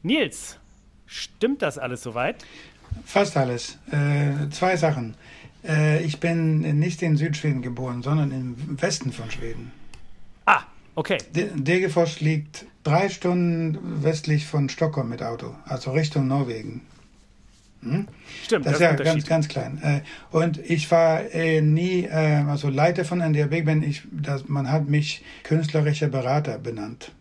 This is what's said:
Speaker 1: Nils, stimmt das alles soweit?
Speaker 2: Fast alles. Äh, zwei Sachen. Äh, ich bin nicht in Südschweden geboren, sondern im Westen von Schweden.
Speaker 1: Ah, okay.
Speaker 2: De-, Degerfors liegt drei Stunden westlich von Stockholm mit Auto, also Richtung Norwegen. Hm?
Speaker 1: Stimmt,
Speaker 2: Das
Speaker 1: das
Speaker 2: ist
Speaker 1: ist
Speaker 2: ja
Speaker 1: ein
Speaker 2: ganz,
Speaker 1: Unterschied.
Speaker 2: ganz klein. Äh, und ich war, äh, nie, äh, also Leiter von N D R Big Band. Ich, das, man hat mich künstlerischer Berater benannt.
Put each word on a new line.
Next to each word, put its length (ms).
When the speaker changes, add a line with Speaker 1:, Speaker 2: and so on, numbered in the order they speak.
Speaker 1:
Nils, 540
stimmt 560
das 160
alles 260
soweit? 400
Speaker 2:
Fast 320
alles. 400
Äh, 600
zwei 260
Sachen. 400
Äh, 380
ich 160
bin 400
nicht 240
in 140
Südschweden 460
geboren, 420
sondern 280
im 260
Westen 320
von 180
Schweden. 400
Speaker 1:
Ah, 180
okay. 240
Speaker 2:
De-, 220
Degerfors 640
liegt 460
drei 240
Stunden 960
westlich 420
von 220
Stockholm 400
mit 160
Auto, 400
also 280
Richtung 360
Norwegen. 540
Hm? 260
Speaker 1:
Stimmt, 220
Speaker 2:
Das 80
Speaker 1:
das 0
Speaker 2:
ist 0
Speaker 1:
ist 60
Speaker 2:
ja 100
Speaker 1:
ein 60
Speaker 2:
ganz, 40
Speaker 1:
Unterschied. 200
Speaker 2:
ganz 180
klein. 360
Äh, 180
und 260
ich 340
war, 300
äh, 280
nie, 440
äh, 420
also 220
Leiter 360
von 160
N 120
D 60
R 80
Big 180
Band. 200
Ich, 260
das, 360
man 240
hat 160
mich 360
künstlerischer 640
Berater 500
benannt. 640